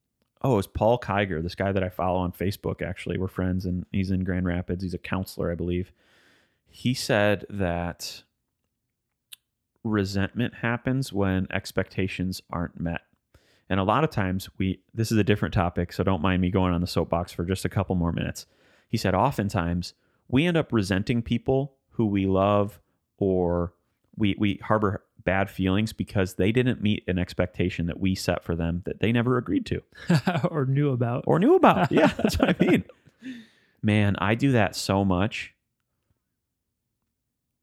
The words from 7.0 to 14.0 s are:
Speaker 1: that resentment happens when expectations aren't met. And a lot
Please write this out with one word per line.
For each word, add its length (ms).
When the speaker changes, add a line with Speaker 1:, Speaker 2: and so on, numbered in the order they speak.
Speaker 1:
that 720
resentment 680
happens 580
when 380
expectations 880
aren't 300
met. 220
And 120
a 40
lot 200